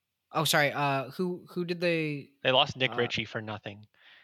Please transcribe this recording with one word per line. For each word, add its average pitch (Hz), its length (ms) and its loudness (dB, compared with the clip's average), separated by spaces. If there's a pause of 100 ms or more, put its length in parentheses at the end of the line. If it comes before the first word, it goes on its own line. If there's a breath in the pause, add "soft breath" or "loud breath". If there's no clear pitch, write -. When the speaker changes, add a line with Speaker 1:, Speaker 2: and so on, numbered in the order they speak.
(340)
Speaker 1:
Oh, 156 100 2
sorry. 147 300 4
Uh, 139 380 0
who, 180 380 -6
who 180 160 -4
did 175 140 -6
they 160 500 -2 (140)
Speaker 2:
They 131 80 4
lost 135 240 4
Nick 127 160 0
Speaker 1:
uh, 113 40 -8
Speaker 2:
Ritchie 120 300 0
for 110 160 -6
nothing. 107 440 -10 (380 soft breath)